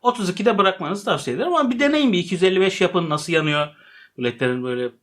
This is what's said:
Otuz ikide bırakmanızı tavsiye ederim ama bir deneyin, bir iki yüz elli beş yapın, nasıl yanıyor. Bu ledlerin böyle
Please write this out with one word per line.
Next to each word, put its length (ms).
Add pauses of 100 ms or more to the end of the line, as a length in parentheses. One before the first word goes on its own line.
Otuz 280
ikide 280
bırakmanızı 480
tavsiye 300
ederim 180
ama 180
bir 80
deneyin, 340
bir 40
iki 160
yüz 100
elli 180
beş 200
yapın, 280
nasıl 240
yanıyor. 340 (500)
Bu 60
ledlerin 400
böyle 260 (140)